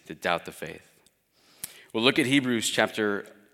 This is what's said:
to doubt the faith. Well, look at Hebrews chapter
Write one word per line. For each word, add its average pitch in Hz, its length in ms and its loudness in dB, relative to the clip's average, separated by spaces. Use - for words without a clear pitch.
to 78 80 -12
doubt 85 320 -2
the 92 60 -12
faith. - 320 -12
Well, 113 120 0
look 123 160 4
at 127 80 2
Hebrews 127 420 2
chapter 104 560 0